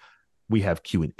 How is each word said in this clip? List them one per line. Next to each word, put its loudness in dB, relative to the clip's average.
We 2
have 0
Q 0
and -6